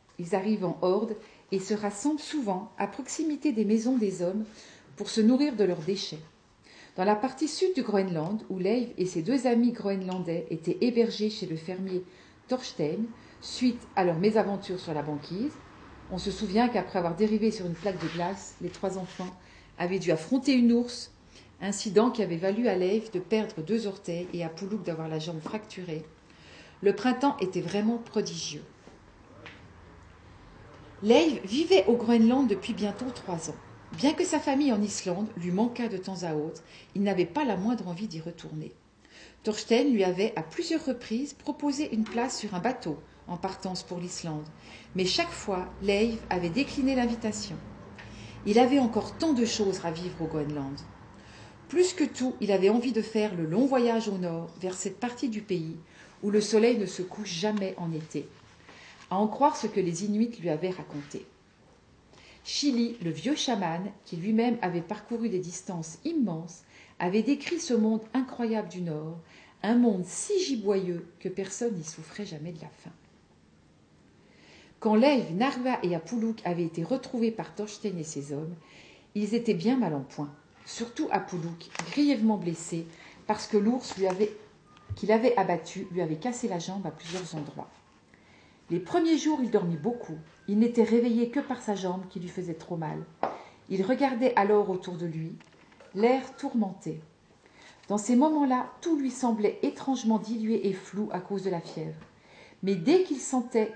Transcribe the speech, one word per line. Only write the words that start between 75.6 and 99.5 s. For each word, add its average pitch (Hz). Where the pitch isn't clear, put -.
et 175
Apuluk 226
avaient 175
été 165
retrouvés 233
par -
Thorstein 208
et 151
ses 143
hommes, 160
ils 208
étaient 233
bien 208
mal 190
en 139
point, 143
surtout -
Apuluk, 170
grièvement 220
blessé, 165
parce 214
que 214
l'ours 233
lui 190
avait, 190
qu'il 202
avait 226
abattu 180
lui 175
avait 156
cassé 240
la 175
jambe 190
à 151
plusieurs 170
endroits. -
Les 170
premiers 330
jours, 302
il 208
dormit 175
beaucoup. 160
Il 208
n'était 240
réveillé 233
que 285
par 269
sa 208
jambe 185
qui 180
lui 175
faisait 170
trop 170
mal. 156
Il 190
regardait 254
alors 202
autour 185
de 170
lui, 160
l'air 247
tourmenté. 185
Dans 202
ces 226
moments-là, 277
tout 330
lui 269
semblait 220